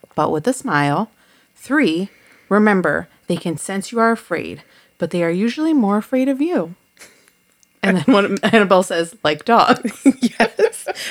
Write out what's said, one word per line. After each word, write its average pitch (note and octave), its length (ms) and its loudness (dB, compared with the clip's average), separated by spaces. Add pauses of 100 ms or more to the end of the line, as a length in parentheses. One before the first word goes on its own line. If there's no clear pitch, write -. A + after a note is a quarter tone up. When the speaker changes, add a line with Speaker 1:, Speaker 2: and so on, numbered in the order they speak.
(160)
Speaker 1:
but D#3 160 0
with D#3 160 -2
a C4 60 0
smile. D3+ 580 -2 (440)
Three, G3+ 540 -2 (400)
remember, F#3 580 2 (200)
they F3 100 -2
can D#3+ 200 -6
sense G3 340 -8
you A#3 80 -4
are A3+ 140 2
afraid, - 500 -8 (340)
but E3 140 -4
they F3 120 -2
are E3 60 0
usually A#3 440 -2
more G#3 240 2
afraid C4 300 -2
of C4+ 140 -2
you. A#3 320 -2 (1080)
And F#3+ 140 2
then D3+ 60 0 (100)
what G3+ 300 2
<laughs> F#3+ 100 0
Annabelle F#3+ 300 4
says, E3+ 400 -4
"Like D3+ 220 -2
dogs." A#3 460 2 (140)
Speaker 2:
<laughs> C4+ 60 8 (280)
Yes. - 480 0 (240)